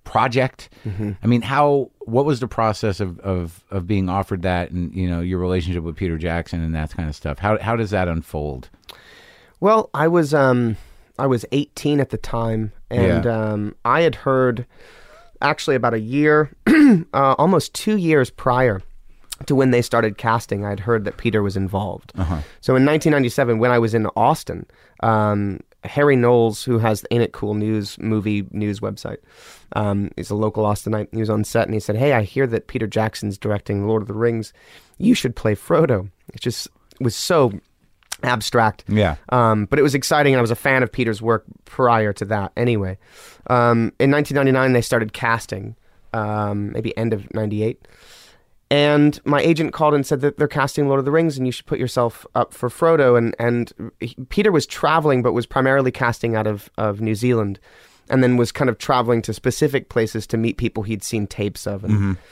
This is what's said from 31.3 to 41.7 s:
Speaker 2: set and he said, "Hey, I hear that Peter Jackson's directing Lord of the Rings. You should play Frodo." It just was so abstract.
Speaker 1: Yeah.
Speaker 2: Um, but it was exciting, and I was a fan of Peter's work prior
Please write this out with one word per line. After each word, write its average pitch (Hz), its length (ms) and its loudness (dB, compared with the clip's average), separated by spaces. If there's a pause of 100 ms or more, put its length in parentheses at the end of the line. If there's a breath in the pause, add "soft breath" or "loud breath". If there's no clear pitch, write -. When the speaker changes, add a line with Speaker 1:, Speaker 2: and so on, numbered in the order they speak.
Speaker 2:
set 113 220 0
and - 80 -4
he 107 60 -2
said, 104 160 -4
"Hey, 139 180 2
I 113 100 2
hear 131 240 0
that 117 200 -4
Peter 113 200 -4
Jackson's 110 500 -4
directing 104 500 -4
Lord 110 140 0
of 98 60 -8
the 104 60 -8
Rings. 113 380 -2 (460 soft breath)
You - 180 4
should 123 200 -2
play 107 200 0
Frodo." 117 540 0 (240)
It - 80 -20
just - 260 -6 (340)
was 120 140 -2
so 143 360 2 (720)
abstract. 117 640 0
Speaker 1:
Yeah. 101 300 2 (120)
Speaker 2:
Um, 113 360 2
but 139 120 -2
it 151 60 6
was 143 120 4
exciting, 143 380 2
and 127 60 4
I - 20 4
was 117 100 2
a 120 40 -2
fan 131 260 2
of 120 100 0
Peter's 113 300 -2
work 110 220 0 (220)
prior 113 480 2